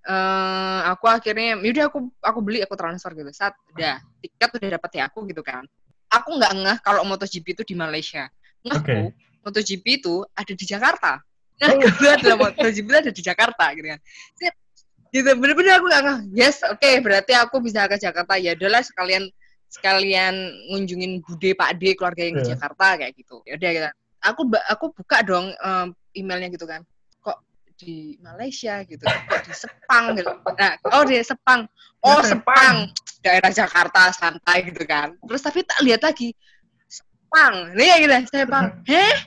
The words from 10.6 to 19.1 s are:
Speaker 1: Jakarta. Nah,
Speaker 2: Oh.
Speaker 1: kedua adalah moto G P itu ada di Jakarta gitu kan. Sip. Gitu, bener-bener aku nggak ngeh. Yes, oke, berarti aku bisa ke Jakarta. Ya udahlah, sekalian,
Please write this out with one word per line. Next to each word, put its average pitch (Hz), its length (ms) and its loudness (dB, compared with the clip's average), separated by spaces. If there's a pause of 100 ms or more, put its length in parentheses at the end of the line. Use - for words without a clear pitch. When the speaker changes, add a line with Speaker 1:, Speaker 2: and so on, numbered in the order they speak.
Speaker 1:
Jakarta. 202 560 -2 (400)
Nah, 285 160 4
Speaker 2:
Oh. 277 80 2
Speaker 1:
kedua 285 320 6
adalah 233 200 4 (120)
moto 277 240 -4
G 202 80 -6
P 208 80 -8
itu 269 80 4
ada 302 160 2
di 185 80 -14
Jakarta 190 440 0 (120)
gitu 156 160 -12
kan. 151 80 -14 (400)
Sip. 349 140 -4 (580)
Gitu, 269 240 2
bener-bener 311 400 4
aku 370 160 4
nggak 285 160 4
ngeh. 277 100 -2 (140)
Yes, 247 320 2
oke, 269 260 2 (140)
berarti 202 320 2
aku 240 240 2
bisa 214 240 -2
ke 202 160 -2
Jakarta. 175 400 -2
Ya 170 160 -2
udahlah, 196 240 2
sekalian, 190 480 -4 (400)